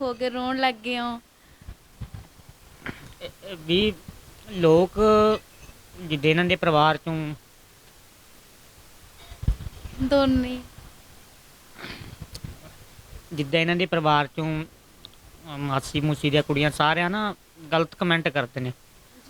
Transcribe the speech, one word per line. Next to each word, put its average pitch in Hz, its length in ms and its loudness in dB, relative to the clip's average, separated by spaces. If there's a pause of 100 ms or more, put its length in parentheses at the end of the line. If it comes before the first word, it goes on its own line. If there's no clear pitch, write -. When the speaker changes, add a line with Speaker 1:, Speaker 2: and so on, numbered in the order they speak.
Speaker 1:
ਹੋ 254 120 -4
ਗਏ, 247 160 -6
ਰੋਣ 254 280 -6
ਲੱਗ 262 180 -2 (100)
ਗਏ 247 140 -4
ਹੋ? 240 220 -8 (2000)
Speaker 2:
ਇਹ, 175 80 -14 (140)
ਇਹ 190 160 -12
ਵੀ 185 340 2 (580)
ਲੋਕ 175 400 6 (1080)
ਜਿੱਦਾਂ 156 280 0
ਇਹਨਾਂ 170 160 4
ਦੇ 180 100 2
ਪਰਿਵਾਰ 156 420 4
ਚੋਂ 156 380 -6 (2750)
Speaker 1:
ਦੋਨੇ। 262 560 2 (2750)
Speaker 2:
ਜਿੱਦਾਂ 147 260 0
ਇਹਨਾਂ 170 160 2
ਦੇ 170 100 0
ਪਰਿਵਾਰ 151 420 2
ਚੋਂ, 156 360 -4
ਅਹ, - 960 -20
ਮਾਸੀ 139 440 -2
ਮੂਸੀ 147 280 0
ਦੀਆਂ 147 140 4
ਕੁੜੀਆਂ, 147 280 0
ਸਾਰਿਆਂ 160 380 0
ਨਾ 208 260 -4 (360)
ਗਲਤ 160 240 0
ਕੁਮੈਂਟ 170 320 0
ਕਰਦੇ 135 320 -2
ਨੇ, 127 120 -4 (580)